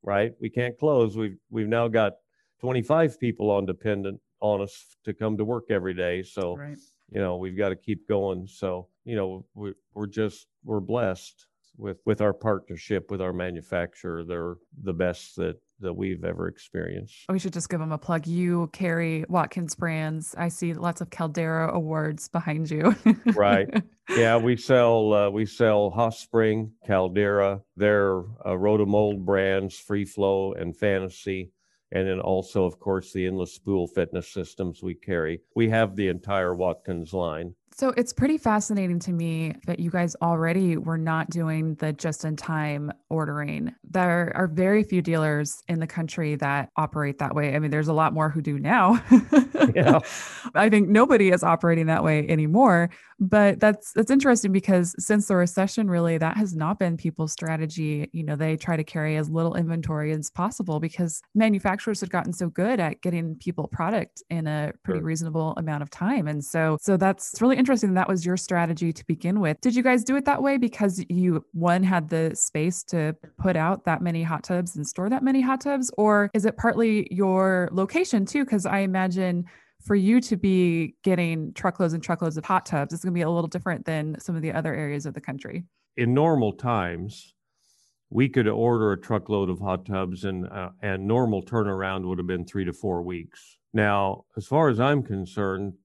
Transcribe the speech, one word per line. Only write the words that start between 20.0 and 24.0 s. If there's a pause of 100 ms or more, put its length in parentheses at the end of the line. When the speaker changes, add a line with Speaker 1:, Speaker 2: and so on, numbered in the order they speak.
Speaker 2:
I
see
lots
of
Caldera
awards
behind
you.
<laughs> (100)
Speaker 1:
Right. (400)